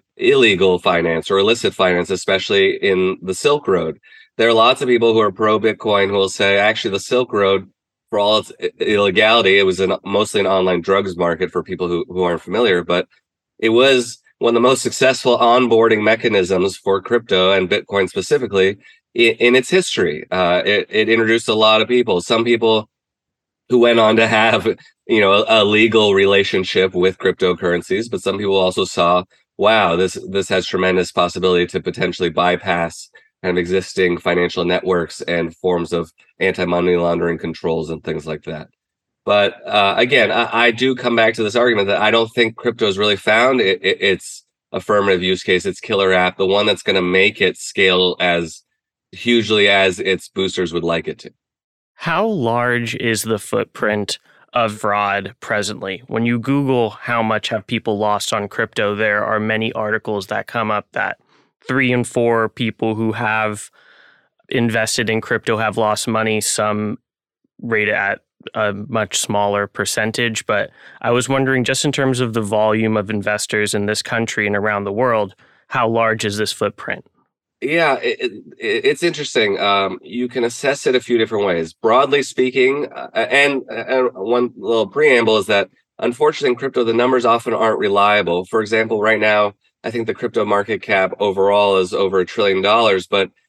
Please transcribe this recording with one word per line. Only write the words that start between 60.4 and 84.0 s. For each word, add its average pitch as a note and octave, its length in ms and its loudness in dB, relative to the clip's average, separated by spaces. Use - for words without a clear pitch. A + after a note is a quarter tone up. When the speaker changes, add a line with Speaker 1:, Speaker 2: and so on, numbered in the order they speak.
Speaker 2:
come A2 240 -4
up G#2 220 -4
that F#2+ 260 -6
three C3 240 0
in B2 140 0
four A#2 420 0
people A2 480 -4
who A2 160 -2
have G#2+ 580 -4
invested A2+ 600 -2
in A2 100 0
crypto A2+ 380 -2
have G#2+ 180 -2
lost G#2+ 320 0
money, A2 320 0
some G#2+ 580 -4
rate G#2+ 280 -2
it G#2+ 40 0
at G2 280 -2
a G#2+ 180 -2
much G#2 480 -6
smaller G2+ 480 -2
percentage. A2 800 -4
But G2+ 240 -2
I A#2+ 100 -2
was B2 160 0
wondering, C3+ 380 0
just C3 180 -2
in D3 80 0
terms C3 300 0
of A#2 120 -4
the A2+ 80 -2
volume A2 540 0
of G#2 140 -2
investors G#2 640 -2
in G#2 120 -2
this G#2 160 -2
country A2+ 460 -4
and G2+ 80 -2
around G2+ 300 -2
the G2 80 -6
world, A2 420 -2
how A#2+ 220 -2
large A2+ 340 0
is G2+ 140 -4
this G#2+ 160 -4
footprint? - 520 -6
Speaker 1:
Yeah, D3+ 360 0
it, A#2+ 360 -4
it, - 260 -2
it's D3 160 0
interesting. C3+ 580 -2
Um, G2 440 0
you A#2+ 260 -6
can B2 140 -4
assess C3+ 420 -2
it C3 100 2
a B2+ 60 0
few A#2+ 160 0
different A2 260 0
ways. E2 300 -2
Broadly C3+ 480 2
speaking, C3 720 0
uh, - 220 -12
and, C#3 480 0
and A#2+ 500 -2